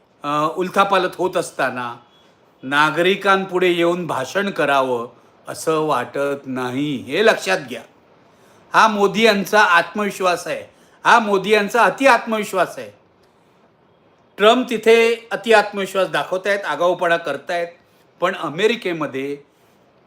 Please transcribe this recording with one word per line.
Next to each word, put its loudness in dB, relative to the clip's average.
अ, -2
उलथापालथ 0
होत -4
असताना -4
नागरिकांपुढे 0
येऊन 0
भाषण -4
करावं 0
असं -2
वाटत -2
नाही, -4
हे -2
लक्षात 2
घ्या. -12
हा 6
मोदी 0
यांचा 4
आत्मविश्वास 0
आहे, -10
हा 6
मोदी 0
यांचा 2
अति 2
आत्मविश्वास 0
आहे. -14
ट्रम्प 4
तिथे 2
अति -2
आत्मविश्वास 2
दाखवतायत, -4
आगाऊपणा 0
करतायत, -6
पण 0
अमेरिकेमध्ये -4